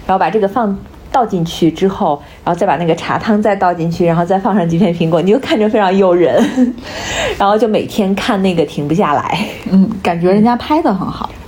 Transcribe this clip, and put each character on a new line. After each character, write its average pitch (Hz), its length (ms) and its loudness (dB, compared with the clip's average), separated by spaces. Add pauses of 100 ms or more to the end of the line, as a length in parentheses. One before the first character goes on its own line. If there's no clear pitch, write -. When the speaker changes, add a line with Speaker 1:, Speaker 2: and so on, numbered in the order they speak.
Speaker 1:
然 185 80 0
后 190 40 2
把 170 120 0
这 214 80 0
个 196 80 2
放， 202 320 -2 (320)
倒 247 160 0
进 185 180 -2
去 165 260 0
之 190 180 0
后， 180 340 -2 (220)
然 170 100 0
后 175 40 -4
再 202 80 -2
把 156 100 2
那 170 100 -2
个 165 80 2
茶 156 240 -4
汤 208 240 0
再 214 120 2
倒 185 200 2
进 170 160 -2
去， 170 160 0
然 170 100 2
后 175 80 2
再 190 140 2
放 196 160 0
上 180 120 2
几 165 120 0
片 175 160 2
苹 165 160 -2
果， 170 100 2
你 185 100 2
就 233 80 4
看 277 200 -2
着 214 100 2
非 226 100 0
常 190 160 2
诱 190 200 4
人。 180 280 4 (420)
<laughs> - 520 -6
然 202 100 0
后 208 120 2
就 226 80 2
每 208 180 0
天 196 300 -2
看 196 260 -2
那 190 140 2
个 160 100 0
停 147 220 -4
不 147 80 0
下 170 180 2
来。 - 260 -2 (320)
Speaker 2:
嗯， 190 200 4 (120)
感 170 160 0
觉 175 120 2
人 208 120 4
家 240 140 4
拍 302 240 0
得 320 140 2
很 185 120 -4
好。 - 220 -8 (200)